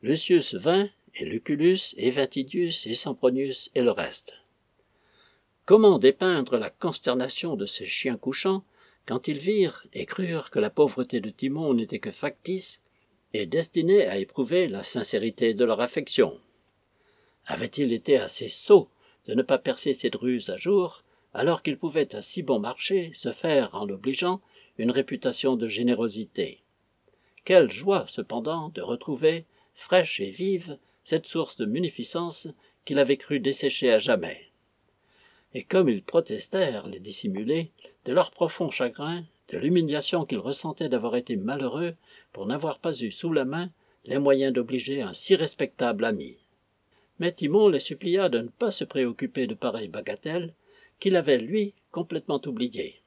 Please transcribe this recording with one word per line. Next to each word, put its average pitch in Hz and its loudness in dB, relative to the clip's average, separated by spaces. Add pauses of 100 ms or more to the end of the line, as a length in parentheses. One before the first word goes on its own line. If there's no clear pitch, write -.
Lucius 156 2
vint, 170 2 (280)
et - -8
Lucullus, 147 0
et 117 2
Ventidius, 139 -2
et 113 -4
Sempronius, 131 -2
et 131 2
le 120 6
reste. - -6 (1300)
Comment 202 10
dépeindre 135 4
la 107 -2
consternation 127 -4
de 101 -6
ces - -8
chiens - -4
couchants 190 -2 (440)
quand 123 -4
ils 147 -4
virent 185 0
et - -6
crurent 170 -6
que - -2
la 107 2
pauvreté 127 2
de 104 -8
Timon 143 -2
n'était 113 0
que 104 -8
factice - -6 (500)
et 104 -4
destinée 165 2
à 196 -2
éprouver 170 0
la - -6
sincérité 113 0
de 113 4
leur 110 2
affection ? 123 0 (1080)
Avait-il 120 -2
été 131 4
assez 101 -4
sot - 6 (360)
de - -6
ne 117 2
pas - 2
percer 135 0
cette 123 -4
ruse 120 -2
à 92 -6
jour, 101 0 (280)
alors 160 0
qu'il 143 -4
pouvait 151 -2
à 110 -8
si - -8
bon 131 0
marché 165 -2
se 120 -6
faire, 143 0
en 104 -6
l'obligeant, 135 -4 (340)
une 113 0
réputation 131 -2
de 113 -2
générosité ? 110 -2 (840)
Quelle 175 8
joie, 175 0
cependant, 151 -6
de 95 -10
retrouver, 156 -2 (280)
fraîche - 2
et 196 -4
vive, 180 -4 (280)
cette 156 -2
source - -6
de 120 -4
munificence 160 -6 (360)
qu'il 139 -2
avait 139 4
cru 143 -4
dessécher 135 0
à 110 6
jamais. 107 -2 (1040)
Et 123 -8
comme 185 4
ils 104 0
protestèrent, 147 -2
les 95 -12
dissimulés, 107 -4 (340)
de 123 -4
leur 175 2
profond 165 -2
chagrin, 147 -4 (240)
de - -8
l'humiliation 151 0
qu'ils 123 -4
ressentaient 143 -6
d'avoir 117 0
été 123 -2
malheureux 135 -4 (380)
pour 98 -10
n'avoir 143 -4
pas 151 -4
eu 113 -4
sous 170 -4
la 143 2
main 170 -6 (340)
les 131 -2
moyens 139 4
d'obliger 123 -2
un 98 -6
si - 2
respectable 127 -2
ami. 104 -4 (800)
Mais 175 0
Timon 180 4
les 175 4
supplia 185 0
de 117 2
ne 117 -8
pas 226 -2
se - -4
préoccuper 127 -2
de 110 -6
pareilles 110 -6
bagatelles 156 -8 (480)
qu'il 190 2
avait, 143 4
lui, 196 -2 (200)
complètement - -4
oubliées. 117 -6